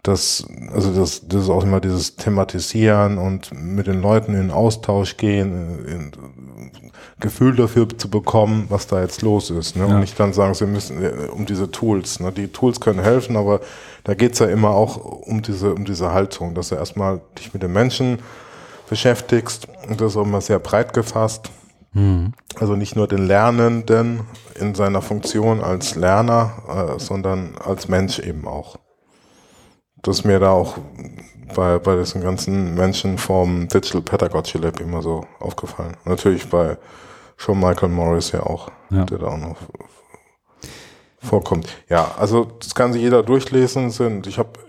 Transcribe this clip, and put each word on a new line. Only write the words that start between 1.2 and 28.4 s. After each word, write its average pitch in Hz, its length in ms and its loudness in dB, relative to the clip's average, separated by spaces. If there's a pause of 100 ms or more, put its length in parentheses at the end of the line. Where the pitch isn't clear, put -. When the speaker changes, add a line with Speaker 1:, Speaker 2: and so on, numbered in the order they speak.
Speaker 1:
das 98 160 2
ist 95 60 2
auch 92 140 2
immer 95 180 2
dieses 92 340 -2
Thematisieren 104 1000 2
und 95 360 -4
mit 92 340 -4
den 95 140 0
Leuten 110 340 2
in 95 160 0
Austausch 101 640 0
gehen, 90 680 -2
äh, 69 60 -10
in, 78 200 -10 (1080)
Gefühl 127 360 2
dafür 117 320 4 (100)
zu 101 140 -8
bekommen, 107 580 2
was 101 160 -2
da 92 160 0
jetzt 92 220 -4
los 104 260 2
ist, 85 260 -6
ne? 95 120 2
Speaker 2:
Ja. 101 80 4
Speaker 1:
Und 101 60 6
nicht 95 180 -2
dann 101 140 2
sagen, 95 200 2
sie 101 140 0
müssen, 101 360 -4
äh, - 280 -4
um 101 160 -6
diese 98 240 -4
Tools, 104 480 -2
ne? 90 120 -4
Die 98 180 -6
Tools 123 300 0
können 101 200 2
helfen, 117 360 2
aber 101 240 2 (440)
da 101 100 -2
geht's 117 240 2
ja 117 80 4
immer 107 240 4
auch 104 280 4
um - 440 -6
diese, 101 320 -2
um 98 100 -4
diese 90 300 -2
Haltung, 90 400 0
dass 87 160 -6
du 95 60 -4
erstmal 92 460 -2 (180)
dich - 160 -14
mit 95 80 -6
den 87 100 -2
Menschen 123 460 2 (680)
beschäftigst - 800 0 (220)
und 110 100 -4
das 110 120 0
ist 101 60 -4
auch 104 80 2
immer 101 160 0
sehr 98 180 0
breit 110 340 0
gefasst. 110 560 -2 (440)
Speaker 2:
Mhm. 98 400 2 (260)
Speaker 1:
Also 104 160 0
nicht 101 200 -4
nur 104 120 2
den 98 180 0
Lernenden 117 960 4 (380)
in 101 160 -2
seiner 98 260 2
Funktion 107 600 0
als 90 340 -4
Lerner, 98 1040 2
äh, - 20 -10
sondern 95 580 -4
als - 300 -6
Mensch 92 320 0
eben 76 280 -8